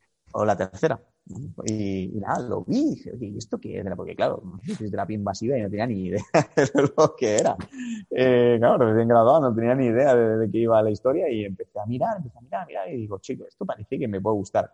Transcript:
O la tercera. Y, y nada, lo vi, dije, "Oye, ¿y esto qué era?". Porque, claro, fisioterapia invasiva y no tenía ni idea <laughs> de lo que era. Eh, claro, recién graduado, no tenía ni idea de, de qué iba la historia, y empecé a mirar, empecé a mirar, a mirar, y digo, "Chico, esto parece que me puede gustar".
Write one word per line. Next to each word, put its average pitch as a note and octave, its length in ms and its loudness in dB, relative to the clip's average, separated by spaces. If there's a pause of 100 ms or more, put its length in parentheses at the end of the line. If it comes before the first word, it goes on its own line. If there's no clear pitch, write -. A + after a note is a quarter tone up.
(320)
O G#2 120 -2
la G#2 120 2
tercera. G2+ 440 -2 (640)
Y, G2 520 -4
y G#2 40 -6
nada, G2+ 280 -4
lo G2 160 -4
vi, C4+ 260 0
dije, - 220 -10
"Oye, A#2 140 -10
¿y G2+ 120 -10
esto - 200 -8
qué F#2+ 200 -10
era?". F#2+ 180 -6
Porque, F2 180 -10
claro, A#2 280 -2 (200)
fisioterapia G#2+ 520 -6
invasiva G#2+ 440 -4
y G#2+ 40 -2
no G2 80 -4
tenía G#2 160 -4
ni G2 200 -4
idea G2 160 -4 (100)
<laughs> - 240 2
de C#3+ 260 2 (140)
lo D#3 200 4
que G#2+ 220 0
era. A#2 180 2 (540)
Eh, B2 480 4
claro, B2+ 200 6 (140)
recién A#2 160 4
graduado, A#2+ 320 6
no B2+ 140 2
tenía A#2 200 2
ni C3+ 120 2
idea B2+ 280 4
de, A2+ 240 4
de A2 120 0
qué A2 80 -2
iba A2+ 240 4
la A2 80 2
historia, C#3 400 0
y G#2+ 140 -4
empecé G2 360 -10
a G#2 60 -8
mirar, D#3+ 320 -2
empecé B2+ 200 -12
a - 40 -20
mirar, F3+ 200 -10
a E3 40 -14
mirar, F#3 240 -8
y D3+ 80 -8
digo, G#2 200 -8
"Chico, - 280 -10
esto - 180 -14
parece C3+ 340 -8
que C3 100 -4
me G2 120 -4
puede G#2+ 160 0
gustar". G2 380 -2